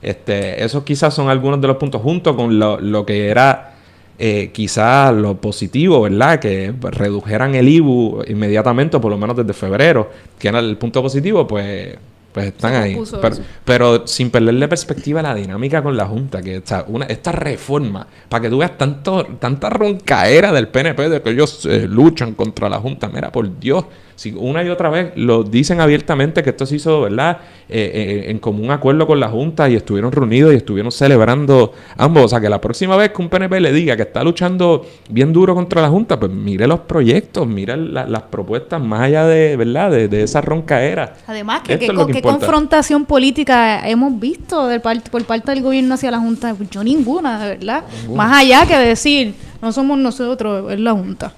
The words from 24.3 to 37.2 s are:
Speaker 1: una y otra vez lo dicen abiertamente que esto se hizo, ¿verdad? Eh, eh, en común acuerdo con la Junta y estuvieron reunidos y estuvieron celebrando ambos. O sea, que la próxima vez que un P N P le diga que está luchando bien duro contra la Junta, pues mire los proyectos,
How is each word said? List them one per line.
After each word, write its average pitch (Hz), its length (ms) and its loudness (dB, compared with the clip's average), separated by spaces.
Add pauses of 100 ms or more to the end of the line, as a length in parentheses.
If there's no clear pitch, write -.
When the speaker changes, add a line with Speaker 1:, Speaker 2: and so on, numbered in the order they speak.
Speaker 1:
una 139 320 -4
y 175 60 -4
otra 175 180 0
vez 170 260 -2
lo 117 300 2
dicen 131 340 0
abiertamente 156 640 2
que 139 60 0
esto 131 160 -4
se 143 120 -4
hizo, 156 260 0
¿verdad? 135 340 -2 (320)
Eh, 101 580 -4
eh, - 40 -8
en 110 80 -6
común 107 320 -4
acuerdo 143 360 2
con 151 140 2
la 113 80 0
Junta 143 400 0
y 123 80 4
estuvieron 104 340 -2
reunidos 135 440 4
y - 20 6
estuvieron 107 340 -2
celebrando 135 840 4 (240)
ambos. 147 260 6
O 113 40 4
sea, 117 120 0
que 107 80 0
la 101 100 0
próxima 185 380 -2
vez 208 140 4
que 208 100 -10
un 170 80 -4
P 185 80 -2
N 185 140 0
P 190 100 0
le 156 140 2
diga 156 200 2
que 107 100 -2
está 123 200 -4
luchando 175 640 0 (240)
bien 135 240 2
duro 185 200 4
contra 175 280 0
la 147 80 2
Junta, 185 280 0
pues 98 140 -2
mire 101 340 -2
los 165 140 2
proyectos, 156 680 0